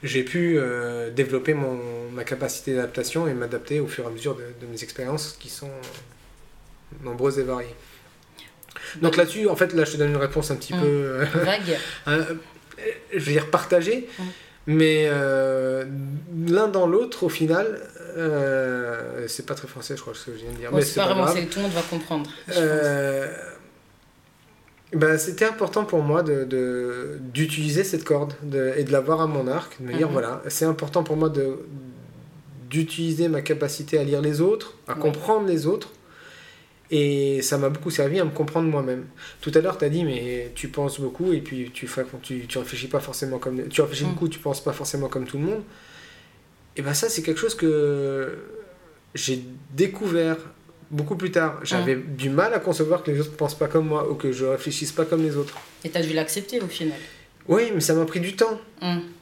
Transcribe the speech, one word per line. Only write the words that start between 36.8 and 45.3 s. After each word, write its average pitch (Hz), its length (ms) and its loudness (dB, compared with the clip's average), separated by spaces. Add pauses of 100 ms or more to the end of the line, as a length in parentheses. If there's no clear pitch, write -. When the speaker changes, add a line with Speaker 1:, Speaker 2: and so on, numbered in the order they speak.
Speaker 1:
et 139 500 2
ça 139 160 0
m'a 139 120 4
beaucoup 147 200 -2
servi 156 300 2
à 175 60 4
me 151 40 0
comprendre 156 400 0
moi-même. 135 360 0 (360)
Tout 151 140 -4
à 156 40 10
l'heure, 180 180 0
t'as 147 120 2
dit, 165 160 0
mais 123 500 -4
tu - 140 -10
penses 143 300 -2
beaucoup, 165 340 0
et 160 80 0
puis 127 320 -8
tu - 140 -10
fais, 131 180 -4 (160)
tu, 123 260 -8
tu - 100 -6
réfléchis 123 300 -6
pas 139 120 0
forcément 131 400 -6
comme, 127 280 -4
tu 143 140 2
réfléchis 143 240 0
Speaker 2:
Mhm. 180 60 0
Speaker 1:
beaucoup, 170 180 0
tu - 100 -8
penses 139 240 -4
pas 143 100 0
forcément 139 360 -4
comme 127 160 -4
tout 139 120 -8